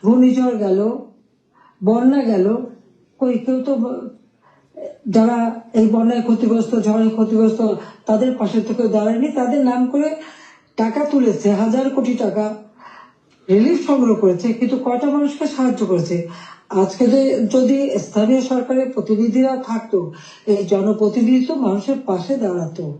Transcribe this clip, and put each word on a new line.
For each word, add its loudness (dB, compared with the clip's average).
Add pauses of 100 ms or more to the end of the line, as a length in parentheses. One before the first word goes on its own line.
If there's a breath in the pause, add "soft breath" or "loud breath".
ঘূর্ণিঝড় 4
গেল, 0 (1000 soft breath)
বন্যা 2
গেল, 2 (720)
কই 0
কেউ -2
তো -2
ব-, -4 (1040 soft breath)
যারা 2 (360)
এই 4
বন্যায় 2
ক্ষতিগ্রস্ত, 0
ঝড়ে 0
ক্ষতিগ্রস্ত, 0 (460 loud breath)
তাদের 2
পাশে -2
তো -6
কেউ 0
দাঁড়ায়নি। 0
তাদের 0
নাম 0
করে -2 (680 loud breath)
টাকা -2
তুলেছে, 0
হাজার 0
কোটি -2
টাকা -2 (1040 loud breath)
রিলিফ 4
সংগ্রহ 2
করেছে, 2
কিন্তু -2
কয়টা -2
মানুষকে -2
সাহায্য -2
করেছে? 0 (540 loud breath)
আজকে 0
যে, 4 (260)
যদি 2 (200)
স্থানীয় 0
সরকারের -2
প্রতিনিধিরা 0 (160)
থাকতো, -4 (480 loud breath)
এই 2
জনপ্রতিনিধি 2
তো -4
মানুষের -2
পাশে -4
দাঁড়াতো -4 (160)